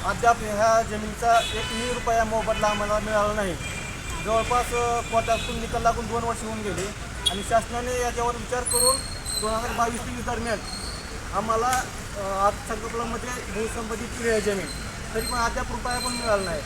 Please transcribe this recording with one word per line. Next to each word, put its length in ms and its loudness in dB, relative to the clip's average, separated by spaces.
अद्याप 360 4
ह्या 420 4
जमिनीचा 580 2
एकही 520 -2
रुपया 320 2
मोबदला 420 0
आम्हाला 320 2
मिळाला 340 2
नाही. 220 0
जवळपास, 420 2
अ, 340 0
कोर्टातून 600 0
निकाल 220 -2
लागून 240 2
दोन 180 0
वर्ष 200 -2
होऊन 180 -6
गेले 240 -2
आणि 180 -4
शासनाने 520 2
याच्यावर 360 0
विचार 260 -2
करून 340 4
दोन 140 0
हजार 180 -2
बावीस 280 2
तेवीस 240 -4
दरम्यान 340 -2
आम्हाला, 320 2
अ, 300 2
अर्थसंकल्पामध्ये 800 -2
भूसंपादित 800 -4
केली 200 -2
आहे 120 4
जमीन, 260 0
तरी 120 -2
पण 120 -2
अद्याप 320 0
रुपया 280 -2
पण 140 -2
मिळाला 320 2
नाही. 220 -2